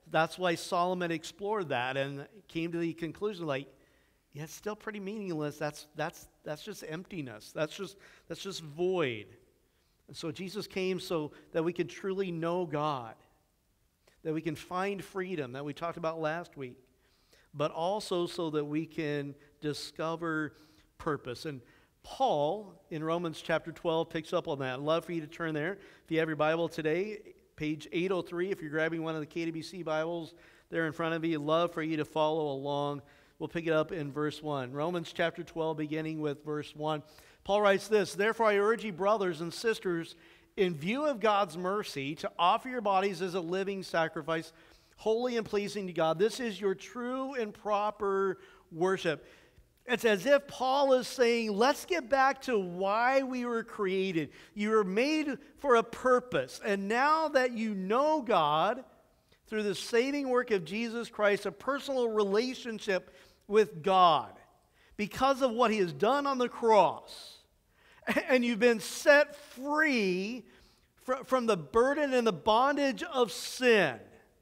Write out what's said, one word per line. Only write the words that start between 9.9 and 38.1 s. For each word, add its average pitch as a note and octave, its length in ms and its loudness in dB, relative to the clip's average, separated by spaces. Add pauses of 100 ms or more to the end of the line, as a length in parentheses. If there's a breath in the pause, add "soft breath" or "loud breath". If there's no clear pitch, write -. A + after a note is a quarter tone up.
And - 100 -16
so D#3+ 140 -6
Jesus F#3 340 -10
came F#3 340 -4
so D3+ 340 -4 (180 loud breath)
that E3 100 0
we E3+ 100 0
could E3+ 160 -4
truly F#3+ 440 -4
know E3+ 340 -2
God, D3 480 -4 (1120 soft breath)
that D#3+ 100 -4
we D#3+ 80 -4
can D#3+ 140 -4
find F#3 480 -6
freedom F#3 480 -6
that C3+ 120 -10
we D3 100 -8
talked E3+ 240 -6
about E3 220 -4
last D#3+ 380 -6
week, B2+ 200 -12 (760 soft breath)
but D3 160 -2
also F3 560 -2
so E3+ 240 -4
that D3 160 -2
we D3+ 220 -4
can D3 480 -4 (260 soft breath)
discover D#3+ 920 -4 (420 soft breath)
purpose. C3+ 480 -6
And C#3 160 -10 (400 soft breath)
Paul, F#3 720 0 (160)
in D#3 140 -6
Romans E3 360 -2
chapter D#3+ 320 -2
twelve, E3 380 -2
picks D#3+ 240 -6
up E3 140 0
on D3+ 120 -4
that. C3 200 -4
I'd - 0 -
love D#3+ 260 0
for F3+ 60 -10
you E3 100 -4
to D3 60 -10
turn D#3+ 260 -6
there. D#3+ 240 -4 (280 loud breath)
If - 40 -20
you D#3+ 80 0
have D#3+ 100 2
your D#3 80 -4
Bible D#3+ 320 2
today, E3+ 520 -4 (360)
page D#3 360 -6
eight F3+ 200 0
oh F3+ 100 0
three, F3 300 -4
if F#3 100 -6
you're D3+ 100 -8
grabbing D#3+ 320 -2
one D#3+ 120 -4
of D#3+ 40 -4
the D3+ 80 -8
K E3+ 180 -6
W D#3+ 160 -6
C F3 220 -12
Bibles D#3+ 500 -4 (360 loud breath)
there E3 180 0
in D3 60 -4
front E3 200 -2
of E3 120 -2
you, D#3+ 140 0
I'd C#3+ 60 -6
love E3 280 2
for D#3+ 100 -4
you D#3+ 140 -2
to D3+ 80 -2
follow D#3 480 0
along. C#3+ 480 -4 (360 soft breath)
We'll D#3 120 -6
pick E3 180 -4
it D#3+ 60 2
up D#3 180 2
in C#3+ 200 -6
verse D3 300 -4
one. C#3 300 -4
Romans E3 420 -4
chapter E3+ 300 -2
twelve, D#3+ 340 -4
beginning D#3 440 -4
with D3 240 -4
verse D3+ 300 -8
one. D3+ 280 -4 (400 loud breath)
Paul G3+ 180 2
writes G3 280 4
this, G#3 240 4